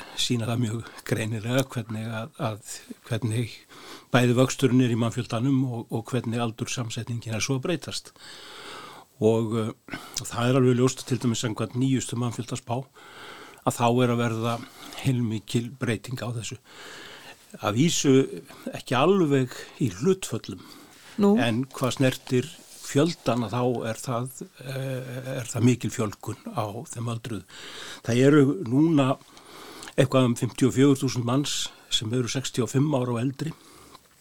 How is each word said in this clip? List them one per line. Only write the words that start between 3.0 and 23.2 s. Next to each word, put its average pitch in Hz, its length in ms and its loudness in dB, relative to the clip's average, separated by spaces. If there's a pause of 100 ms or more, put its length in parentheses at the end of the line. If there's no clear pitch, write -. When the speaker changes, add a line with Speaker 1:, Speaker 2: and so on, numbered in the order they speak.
Speaker 1:
hvernig 113 460 -2 (600)
bæði 123 220 4
vöxturinn 127 480 4
er 117 80 2
í 110 60 2
mannfjöldanum 120 680 0
og, 120 240 -6
og 113 200 -4
hvernig 120 320 -2
aldurssamsetningin 113 920 -6
er 101 80 -2
svo 135 160 0
að 127 80 -6
breytast. - 460 -6 (1080)
Og, 113 360 2
eh, - 380 -6 (240)
það 117 280 -2
er 131 100 4
alveg 123 200 4
ljóst, 127 280 0
til 123 120 -2
dæmis 117 240 -2
samkvæmt 110 360 -4
nýjustu 127 400 0
mannfjöldaspá, 120 640 -6 (840)
að - 140 0
þá 120 100 4
er 120 240 4
að 117 80 0
verða 117 340 -2 (460)
heilmikil 120 680 -2 (100)
breyting 120 440 -4
á 113 120 -6
þessu. 120 240 -10 (1040)
Að 107 160 2
vísu 151 340 4 (640)
ekki - 240 -2
alveg 143 560 4 (240)
í 131 100 2 (100)
hlutföllum, 120 640 -2 (600)
Speaker 2:
Nú? 202 160 6
Speaker 1:
en 117 320 2
hvað 123 260 -2
snertir 127 520 2 (360)
fjöldana 135 640 0